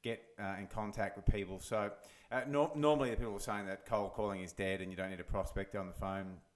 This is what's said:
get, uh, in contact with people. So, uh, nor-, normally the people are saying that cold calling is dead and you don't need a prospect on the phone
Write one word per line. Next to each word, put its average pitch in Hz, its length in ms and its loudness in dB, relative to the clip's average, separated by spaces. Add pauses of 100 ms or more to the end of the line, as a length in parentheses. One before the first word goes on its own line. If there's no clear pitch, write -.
get, 113 200 -2 (180)
uh, 98 180 -2
in 98 80 -6
contact 104 500 -2
with 98 100 2
people. 95 340 4
So, 104 320 0 (400)
uh, 127 160 2
nor-, 147 260 4
normally 147 360 6
the 110 60 0
people 110 200 0
are 101 40 -4
saying 104 260 -2
that 95 200 -6
cold 104 280 0
calling 101 280 0
is 87 100 -8
dead 95 280 0
and 92 100 -4
you 90 60 -8
don't 95 140 -2
need 90 100 -6
a 87 40 -8
prospect 98 520 -2
on 95 100 -2
the 92 60 -10
phone 95 460 -4 (180)